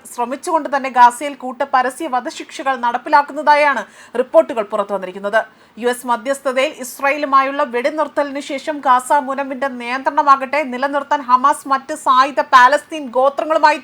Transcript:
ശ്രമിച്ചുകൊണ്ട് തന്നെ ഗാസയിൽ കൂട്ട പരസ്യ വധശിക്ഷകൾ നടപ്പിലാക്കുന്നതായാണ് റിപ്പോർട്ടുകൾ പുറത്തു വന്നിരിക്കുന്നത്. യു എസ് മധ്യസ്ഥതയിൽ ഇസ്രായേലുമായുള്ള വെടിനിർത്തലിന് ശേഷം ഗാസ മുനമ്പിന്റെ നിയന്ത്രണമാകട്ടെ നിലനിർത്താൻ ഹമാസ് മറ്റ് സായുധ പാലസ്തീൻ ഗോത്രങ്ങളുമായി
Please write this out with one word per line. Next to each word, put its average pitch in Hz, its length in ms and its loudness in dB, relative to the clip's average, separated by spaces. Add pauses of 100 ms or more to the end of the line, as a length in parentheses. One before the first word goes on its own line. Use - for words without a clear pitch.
(140)
ശ്രമിച്ചുകൊണ്ട് 269 640 -4
തന്നെ 262 140 -4
ഗാസയിൽ 247 440 4
കൂട്ട 254 280 -8 (120)
പരസ്യ 262 320 0
വധശിക്ഷകൾ 262 720 -4
നടപ്പിലാക്കുന്നതായാണ് 285 1080 2 (340)
റിപ്പോർട്ടുകൾ 247 440 2
പുറത്തു 208 320 -4
വന്നിരിക്കുന്നത്. 196 500 -2 (340)
യു 240 100 -2
എസ് 247 180 -4
മധ്യസ്ഥതയിൽ 262 720 -2
ഇസ്രായേലുമായുള്ള 277 840 0
വെടിനിർത്തലിന് 285 800 -2
ശേഷം 285 380 -8
ഗാസ 254 340 2
മുനമ്പിന്റെ 262 560 -2
നിയന്ത്രണമാകട്ടെ 269 920 0
നിലനിർത്താൻ 277 580 -2
ഹമാസ് 254 480 2
മറ്റ് 269 260 -2
സായുധ 277 460 2
പാലസ്തീൻ 294 680 4
ഗോത്രങ്ങളുമായി 294 760 2